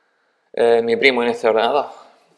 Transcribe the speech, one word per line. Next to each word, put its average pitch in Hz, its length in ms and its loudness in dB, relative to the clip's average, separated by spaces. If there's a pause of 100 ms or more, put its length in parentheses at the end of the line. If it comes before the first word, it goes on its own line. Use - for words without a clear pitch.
(540)
eh, 117 300 2
mi 117 120 -2
primo 127 280 2
en 120 60 0
este 117 180 -4
ordenador. 117 400 0 (500)